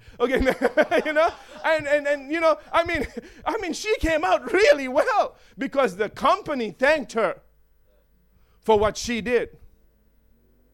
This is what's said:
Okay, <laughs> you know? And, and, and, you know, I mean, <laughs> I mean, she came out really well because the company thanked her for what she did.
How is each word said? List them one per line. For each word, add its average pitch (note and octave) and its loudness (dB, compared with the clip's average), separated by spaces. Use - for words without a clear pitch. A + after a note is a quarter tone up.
Okay, B3+ 2
<laughs> C4 2
you D4+ -2
know? D#4+ 4
And, D4+ 0
and, C#4+ 2
and, C#4+ -4
you E4 -2
know, D#4+ 2
I E4 2
mean, E4+ -2
<laughs> - -20
I D#4+ -2
mean, F#4 -6
she G#4+ -2
came D#4+ 0
out E4 0
really D4+ 2
well D#4 0
because C4+ -2
the G3+ -4
company C#4+ -2
thanked C#4 0
her G#3 -2
for A3 2
what G#3 0
she A#3 -6
did. A3 -2